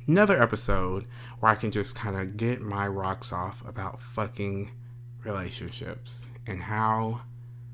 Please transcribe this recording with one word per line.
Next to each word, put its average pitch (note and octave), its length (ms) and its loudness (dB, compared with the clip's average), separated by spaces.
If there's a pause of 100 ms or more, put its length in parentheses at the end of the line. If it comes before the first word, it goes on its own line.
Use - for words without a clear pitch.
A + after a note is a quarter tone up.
another F#3 360 8
episode G2 640 4 (340)
where A2 120 8
I G#2+ 40 8
can G#2+ 160 0
just G2+ 260 0
kinda G2 280 -2
get A2+ 360 -2
my G2+ 260 -2
rocks F#2+ 440 -2
off F2+ 360 -4
about - 340 -8
fucking G2+ 680 -4 (520)
relationships F2 1040 -8 (180)
and F2+ 180 -6
how, A2 580 0 (520)